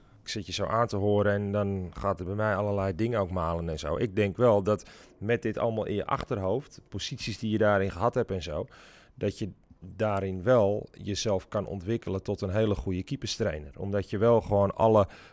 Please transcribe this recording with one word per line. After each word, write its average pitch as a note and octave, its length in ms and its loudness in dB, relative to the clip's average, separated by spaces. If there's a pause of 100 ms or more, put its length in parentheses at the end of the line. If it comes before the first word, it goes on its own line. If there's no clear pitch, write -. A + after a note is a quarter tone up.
(220)
ik - 80 -14
zit G#2+ 160 -6
je F#2+ 60 -10
zo F#2+ 140 -2
aan A2+ 220 2
te G#2+ 80 -6
horen G2+ 380 4
en G2+ 180 0
dan G2 420 -2
gaat G2 260 -2
er F#2 60 -8
bij F#2+ 100 -4
mij G#2+ 200 0
allerlei G2 400 0
dingen A2+ 240 0
ook F#2 120 -2
malen E2+ 380 -2
en D#2 100 -4
zo. D2+ 180 -2
Ik G2+ 180 -2
denk G2+ 220 0
wel G#2+ 260 6
dat G2+ 220 0 (320)
met A2+ 240 -2
dit G#2+ 160 -4
allemaal A2+ 280 -2
in G#2 100 -2
je G2+ 100 -2
achterhoofd, G#2+ 840 -4
posities G#2+ 500 -8
die A2 120 -2
je G#2+ 60 2
daarin G2+ 340 4
gehad F#2 240 -2
hebt A#2 160 0
en F#2 120 -4
zo, D#2+ 240 -6 (480)
dat G#2 240 -4
je G2+ 100 -6 (460)
daarin G2 480 -2
wel G#2+ 480 2
jezelf G2 560 -4
kan G2 180 -4
ontwikkelen F#2+ 580 -4
tot G2+ 180 -4
een G2 80 -2
hele G#2 260 2
goede F#2 280 -4
keeperstrainer. E2+ 720 -4
Omdat G2 320 -2
je G#2+ 80 -4
wel A2+ 240 6
gewoon G2+ 340 2
alle G#2+ 320 6 (260)